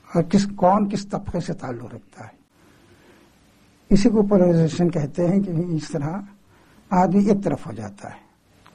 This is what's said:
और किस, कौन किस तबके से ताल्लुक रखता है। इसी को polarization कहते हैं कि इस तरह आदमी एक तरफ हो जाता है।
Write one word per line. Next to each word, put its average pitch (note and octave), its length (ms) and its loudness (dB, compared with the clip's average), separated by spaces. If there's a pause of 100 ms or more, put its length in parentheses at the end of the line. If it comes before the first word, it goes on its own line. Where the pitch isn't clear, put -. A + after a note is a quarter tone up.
और E3+ 140 2
किस, G3+ 240 2
कौन G3+ 420 2
किस - 220 -8
तबके - 300 -6
से E3 140 -8
ताल्लुक A#2 380 -12
रखता - 300 -20
है। G#2+ 80 -20 (1600)
इसी G#3 180 6
को G#3+ 140 4
polarization F3 680 2
कहते E3 380 -2
हैं G3 140 2
कि F3 340 -2
इस D3+ 160 -6
तरह E3 320 -6 (680)
आदमी F#3+ 400 2
एक G3+ 120 0
तरफ D#3 240 -4
हो - 60 -10
जाता - 360 -14
है। - 120 -20 (540)